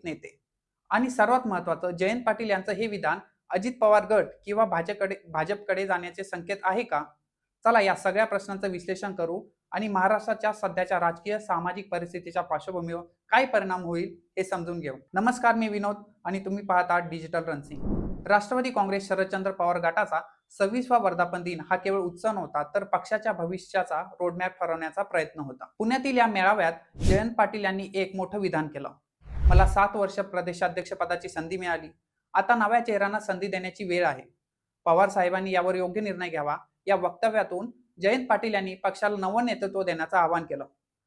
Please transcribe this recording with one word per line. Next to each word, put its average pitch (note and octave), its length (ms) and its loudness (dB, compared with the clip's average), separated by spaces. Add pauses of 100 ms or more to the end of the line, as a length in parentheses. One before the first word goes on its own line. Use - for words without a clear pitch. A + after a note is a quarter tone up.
नेते? - 360 -10 (500)
आणि A#3+ 200 2
सर्वात B3 380 4
महत्त्वाचं, F3 440 -2
जयंत G3 340 0
पाटील A3 240 -2
यांचं F#3+ 220 0
हे G#3 160 -2
विधान F3+ 320 -2 (300)
अजित F#3+ 220 -2 (100)
पवार G#3 260 6
गट G3+ 180 4 (200)
किंवा G#3 200 0
भाजपकडे, F#3+ 500 -2 (140)
भाजपकडे F#3+ 560 -2
जाण्याचे F3 380 -4
संकेत F#3 400 -8
आहे F#3+ 200 0
का? D3+ 200 -2 (600)
चला, A3+ 180 6
या F#3+ 140 2
सगळ्या G3 300 2
प्रश्नांचं G3 440 -4
विश्लेषण F#3 460 -6
करू E3+ 280 -4 (280)
आणि G#3+ 160 -2
महाराष्ट्राच्या G#3+ 640 2
सध्याच्या F#3 460 -2
राजकीय, F3 400 -2
सामाजिक F3+ 520 -4
परिस्थितीच्या F3 500 -4
पार्श्वभूमीवर E3+ 600 -4 (280)
काय C4 160 6
परिणाम F#3+ 380 0
होईल, E3+ 320 -4 (220)
हे F#3+ 60 0
समजून F3 360 -6
घेऊ. C#3+ 140 -6 (200)
नमस्कार, A#3 420 2
मी A3+ 120 0
विनोद G#3 280 -2 (300)
आणि F#3+ 200 -4
तुम्ही G3+ 200 -4
पाहता F3+ 340 4
डिजिटल E3 440 -4
रणसिंग. - 580 -4 (260)
राष्ट्रवादी B3 440 2
काँग्रेस G3 360 0
शरदचंद्र F#3+ 440 -2
पवार F3 260 0
गटाचा E3+ 440 0 (360)
सव्वीसवा A#3+ 400 2
वर्धापन F3+ 460 0
दिन E3+ 260 -6
हा F#3 60 2
केवळ G3 240 0
उत्सव F3 320 -2
नव्हता, D#3 320 -4
तर G3 200 -2
पक्षाच्या G#3+ 480 -2
भविष्याचा F3+ 720 -4
रोडमॅप F3+ 500 -4
ठरवण्याचा E3 520 -4
प्रयत्न D#3+ 360 -4
होता. C3+ 260 -12 (120)
पुण्यातील B3+ 400 0
या A#3 100 8
मेळाव्यात F#3+ 680 2
जयंत G#3+ 340 4
पाटील G#3+ 320 0
यांनी F#3+ 300 -2
एक F#3+ 220 -2
मोठं F#3+ 240 -6
विधान D#3+ 280 0
केलं, C#3+ 240 -12 (580)
"मला F#3+ 180 10
सात G3+ 280 4
वर्ष G3 180 0
प्रदेशाध्यक्ष F3+ 800 -2
पदाची F3 360 -4
संधी E3 280 -6
मिळाली, E3+ 300 -4 (460)
आता G3 220 4
नव्या A3+ 240 4
चेहऱ्यांना G#3 400 0
संधी G3 280 -4
देण्याची F#3 360 -6
वेळ F3 220 2
आहे. C3+ 180 0 (640)
पवार F3+ 240 6
साहेबांनी F#3+ 420 0
यावर F3+ 240 2
योग्य F3+ 260 -2
निर्णय F3+ 280 -4
घ्यावा." D3+ 280 -2 (300)
या G3 80 6
वक्तव्यातून F#3+ 760 0 (300)
जयंत B3+ 260 2
पाटील G#3+ 260 2
यांनी F#3+ 220 -2
पक्षाला G#3 440 0
नवं G3+ 260 0
नेतृत्व G3 380 -2
देण्याचं E3+ 340 0
आवाहन E3 260 4
केलं. D3 220 -8 (420)